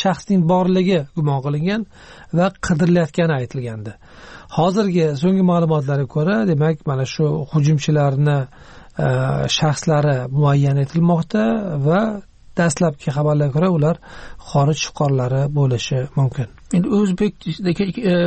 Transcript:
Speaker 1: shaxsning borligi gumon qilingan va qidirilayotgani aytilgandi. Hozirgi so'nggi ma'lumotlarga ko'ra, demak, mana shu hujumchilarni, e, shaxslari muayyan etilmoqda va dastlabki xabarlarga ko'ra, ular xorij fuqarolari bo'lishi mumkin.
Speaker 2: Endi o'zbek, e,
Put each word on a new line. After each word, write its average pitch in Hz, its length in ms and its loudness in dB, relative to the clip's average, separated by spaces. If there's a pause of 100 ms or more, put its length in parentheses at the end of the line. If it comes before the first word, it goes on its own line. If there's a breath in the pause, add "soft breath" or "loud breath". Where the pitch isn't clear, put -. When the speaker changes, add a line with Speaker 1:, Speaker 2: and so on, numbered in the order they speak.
Speaker 1:
shaxsning 185 500 0
borligi 185 480 2 (160)
gumon 147 280 0
qilingan 165 380 -2 (560 loud breath)
va 175 80 4 (200)
qidirilayotgani 170 720 2
aytilgandi. 117 520 -8 (640 loud breath)
Hozirgi 180 500 2 (140)
so'nggi 190 300 2
ma'lumotlarga 147 640 0
ko'ra, 165 220 0 (120)
demak, 156 280 0 (120)
mana 131 160 -2
shu - 200 -2 (280)
hujumchilarni, 147 880 2 (640 loud breath)
e, - 20 2 (520)
shaxslari 147 580 0 (220)
muayyan 139 460 2
etilmoqda 170 600 0 (420)
va 175 140 2 (560)
dastlabki 170 600 0
xabarlarga 147 400 2
ko'ra, 180 200 2
ular 151 200 2 (520 loud breath)
xorij 147 400 2
fuqarolari 135 540 0 (160)
bo'lishi 127 420 0 (160)
mumkin. 131 320 0 (280)
Speaker 2:
Endi 175 120 2 (120)
o'zbek, 202 340 0 (800)
e, - 0 - (140)